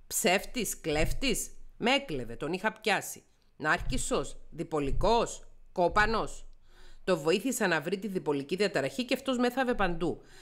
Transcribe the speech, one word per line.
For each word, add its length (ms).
ψεύτης, 760
κλέφτης. 720
Με 140
έκλεβε, 440
τον 180
είχα 180
πιάσει. 520
Νάρκισσος, 800
διπολικός, 1000
κόπανος. 760
Το 140
βοήθησα 500
να 140
βρει 160
τη 100
διπολική 480
διαταραχή 500
και 80
αυτός 240
μέθαβε 360
παντού. 480